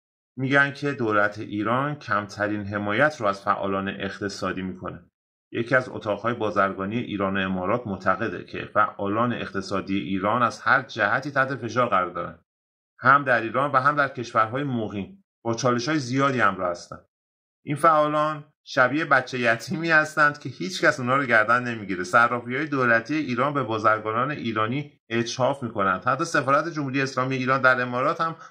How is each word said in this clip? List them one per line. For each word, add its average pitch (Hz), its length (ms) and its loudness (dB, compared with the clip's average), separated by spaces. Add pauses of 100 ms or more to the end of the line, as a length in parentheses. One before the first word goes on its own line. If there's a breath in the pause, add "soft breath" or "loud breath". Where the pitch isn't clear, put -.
(380)
می‌گن 139 360 2
که 143 180 -4
دولت 104 480 2
ایران 120 560 -2
کمترین 104 720 -4
حمایت 104 560 0
رو 104 60 2
از 98 140 -2
فعالان 98 480 -2
اقتصادی 98 720 -6
می‌کنه. 90 440 -10 (460)
یکی 117 240 -2
از - 140 2
اتاق‌های 110 440 -4
بازرگانی 98 640 0
ایران 98 400 -2
و - 20 0
امارات 95 480 -2
معتقده 92 560 -2
که - 300 -10
فعالان 107 600 0
اقتصادی 95 640 -4
ایران 98 460 0
از 110 180 -2
هر 127 200 2
جهتی 120 500 -2
تحت 135 240 0
فشار 117 340 0
قرار 92 200 2
دارن. 82 300 -10 (600)
هم 139 240 6
در 123 180 2
ایران 127 300 -2
و 131 60 2
هم 143 180 2
در 143 120 2
کشورهای 117 560 -2
مقیم 104 600 -4 (200)
با 117 100 0
چالش‌های 123 460 0
زیادی 131 400 0
همراه 95 300 2
هستن. - 280 -8 (680)
این 143 100 -2
فعالان 151 800 2 (100)
شبیه 139 420 2
بچه 131 340 2
یتیمی 123 520 0
هستند 151 480 4
که 143 100 -10
هیچ 185 320 -6
کس 151 180 4
اونها 127 160 2
رو 139 100 2
گردن 117 380 4
نمی‌گیره. 98 400 -4
صرافی‌های 120 640 2
دولتی 127 480 2
ایران 135 380 0
به 139 100 0
بازرگانان 110 680 0
ایرانی 117 760 -4
اجحاف 123 540 0
می‌کنند. 95 420 0
حتی 135 200 0
سفارت 147 440 2
جمهوری 139 320 -2
اسلامی 131 340 -2
ایران 131 260 0
در 127 200 6
امارات 127 400 -2
هم 165 140 -4 (160 loud breath)